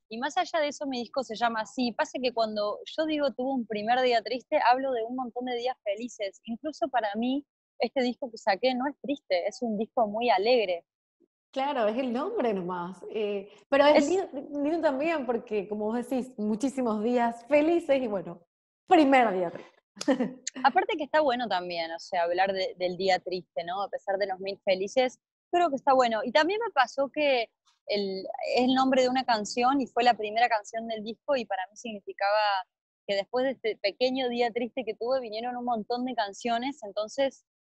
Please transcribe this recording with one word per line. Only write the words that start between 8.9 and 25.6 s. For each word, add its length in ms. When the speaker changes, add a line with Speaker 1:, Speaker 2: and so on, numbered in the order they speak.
Speaker 1:
triste, 460
es 160
un 120
disco 300
muy 240
alegre. 560
Speaker 2:
Claro, 360
es 100
el 160
nombre 400
nomás. 560
Eh, 400
pero 180
es 160
Speaker 1:
Es 40
Speaker 2:
lindo, 540
lindo 200
también 440
porque, 420
como 180
vos 100
decís, 420
muchísimos 680
días 440
felices 520
y 60
bueno, 340
primer 480
día 160
triste. 220
<laughs> 480
Speaker 1:
Aparte 340
que 60
está 180
bueno 260
también, 440
o 80
sea, 240
hablar 280
de, 260
del 200
día 220
triste, 440
¿no? 180
A 80
pesar 280
de 100
los 120
mil 240
felices, 560
creo 180